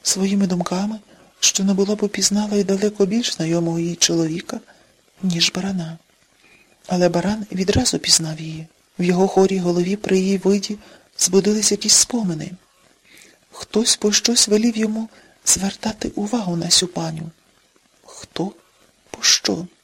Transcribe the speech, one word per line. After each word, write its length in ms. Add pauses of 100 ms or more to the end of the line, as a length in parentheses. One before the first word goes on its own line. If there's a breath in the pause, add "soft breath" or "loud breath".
своїми 440
думками, 520 (420 soft breath)
що 240
не 100
була 200
б 80
упізнала 540
й 80
далеко 420
більш 280
знайомого 440
їй 180
чоловіка, 640 (640 soft breath)
ніж 300
барана. 460 (880 soft breath)
Але 220
баран 440
відразу 460
пізнав 420
її. 260 (320)
В 40
його 260
хорій 300
голові 380
при 220
її 200
виді 400 (400 loud breath)
збудились 520
якісь 240
спомини. 560 (1000 soft breath)
Хтось 440
по 160
щось 360
велів 280
йому 320 (380 soft breath)
звертати 600
увагу 480
на 140
сю 160
паню. 440 (720)
Хто? 480 (580)
По 120
що? 440 (180)